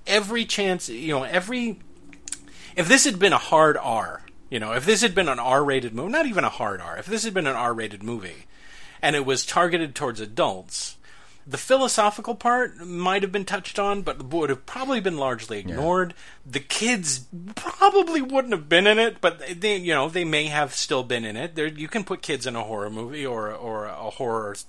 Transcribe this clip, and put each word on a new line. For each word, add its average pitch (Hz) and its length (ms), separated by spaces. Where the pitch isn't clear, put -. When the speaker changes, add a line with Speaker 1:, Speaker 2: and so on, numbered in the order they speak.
Speaker 1:
every 214 400
chance, 190 420
you 135 260
know, 135 100
every, 208 540
if 175 140
this 262 160
had 226 140
been 185 160
a 123 40
hard 156 380
R, 101 460
you 123 100
know, 107 140
if 131 140
this 214 160
had 208 120
been 180 140
an 123 100
R-rated 131 560
movie, 156 180
not 320 120
even 190 200
a 110 40
hard 101 320
R, 87 160
if - 80
this 214 200
had 220 100
been 175 120
an 135 80
R-rated 113 480
movie 107 440
and 151 120
it 143 120
was 131 180
targeted 170 500
towards 127 240
adults, 107 760
the 135 120
philosophical 233 760
part 240 440
might 180 420
have 196 100
been 196 140
touched 190 340
on, 202 220
but 147 220
would 156 160
have 135 160
probably 262 340
been 185 200
largely 117 400
Speaker 2:
Yeah. 95 100
Speaker 1:
ignored. 170 460
The 139 140
kids 170 680
probably 359 680
wouldn't 254 320
have 151 120
been 170 200
in 214 120
it, 226 220
but 160 220
they, 208 160
you 175 160
know, 143 160
they 175 160
may 151 220
have 147 280
still 131 280
been 120 240
in 107 100
it. 160 180
There, 156 120
you 156 200
can 214 160
put 185 200
kids 127 240
in 120 100
a 113 60
horror 107 260
movie 120 380
or, 110 260
or 107 320
a 101 80
horror 110 480